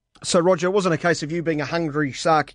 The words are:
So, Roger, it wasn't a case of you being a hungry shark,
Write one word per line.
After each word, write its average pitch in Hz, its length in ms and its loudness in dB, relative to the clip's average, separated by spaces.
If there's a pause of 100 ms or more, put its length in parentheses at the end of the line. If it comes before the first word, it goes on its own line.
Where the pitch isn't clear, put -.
(240)
So, - 160 2
Roger, 175 280 2
it 185 40 0
wasn't 190 220 2
a 151 40 2
case 165 260 0
of 147 80 -8
you 170 120 -4
being 151 180 -2
a 139 40 -4
hungry 151 460 -2
shark, 156 440 0